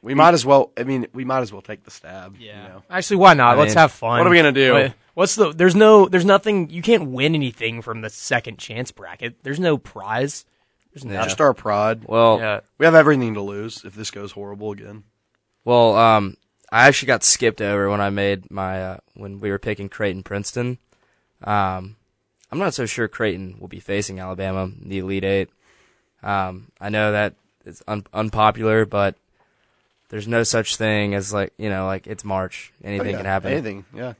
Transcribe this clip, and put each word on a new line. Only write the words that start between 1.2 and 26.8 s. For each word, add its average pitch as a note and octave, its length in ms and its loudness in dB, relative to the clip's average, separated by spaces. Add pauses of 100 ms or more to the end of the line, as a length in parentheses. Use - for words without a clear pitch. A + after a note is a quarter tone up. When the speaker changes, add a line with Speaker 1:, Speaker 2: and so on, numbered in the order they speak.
Speaker 1:
might C3 160 -2
as G#2+ 120 -8
well G2+ 100 -18
take G#2 220 -16
the A2 60 -20
stab, F#2+ 480 -20
Speaker 2:
Yeah. G#2 240 -20
Speaker 1:
you G#2 80 -20
know. F#2+ 180 -20
Speaker 3:
Actually, F#3 300 -4
why F#3 160 10
not? A#2+ 220 6
Speaker 4:
I C#3+ 40 4
Speaker 3:
Let's A2 140 4
Speaker 4:
mean, E3 40 4
Speaker 3:
have D#3 140 6
fun. A#2+ 260 -2
Speaker 1:
what E3+ 80 4
are F3+ 40 4
we F3 60 6
gonna D3+ 160 6
do? C3 200 4
Speaker 3:
What, C3+ 220 2 (200)
what's F#3 200 0
the, F#3 180 2
there's F3 240 4
no, G#3+ 320 8
there's F3+ 160 0
nothing, G3 460 2
you E3 120 -12
can't G#3 280 0
win C3+ 240 0
anything A#2 480 -6
from A2+ 180 -10
the A2 100 -10
second A#2 480 -6
chance A#2+ 320 -12
bracket. G2+ 520 -16
There's C#3+ 180 -8
no E3 180 0
prize. A2+ 680 -8 (480)
There's C3+ 120 -20
Speaker 4:
Yeah. A2+ 100 -12
Speaker 3:
nothing. A2 140 -4
Speaker 1:
Just A2+ 120 -6
our C#3 140 2
pride. A2 520 -2
Speaker 4:
Well, A2+ 320 4
Speaker 3:
Yeah. G#2+ 220 -4 (180)
Speaker 1:
We D#3 80 4
have E3 80 6
everything C#3 400 6
to G#2 80 -8
lose G2+ 420 -12
if F#2+ 100 -20
this G#2+ 160 -12
goes G2+ 220 -16
horrible G2+ 400 -12
again. G#2 320 -18 (600)
Speaker 4:
Well, A#2 320 6
um, A2 400 4 (360)
I A#2+ 160 6
actually C3 200 2
got A#2+ 160 0
skipped - 360 0
over G2+ 300 -2
when G#2 100 -2
I G2+ 100 -2
made G2 400 -4
my, F#2+ 320 -8
uh, F#2 140 -10 (180)
when G2+ 260 -16
we G#2 100 -6
were G2 80 -4
picking G2+ 320 -8
Creighton F#2+ 320 -6
Princeton. B2 560 -8 (680)
Um, G2 520 -4 (540)
I'm C#3+ 80 -8
not F#3 160 -4
so A#2+ 120 -6
sure A2+ 220 -6
Creighton F#2+ 520 -6
will - 80 -18
be F2+ 120 -18
facing G2 380 -8
Alabama F#2+ 460 -8
in - 240 -14
the G2 100 -8
Elite F#2+ 260 -6
Eight. G2 260 -2 (720)
Um, F#2+ 580 -6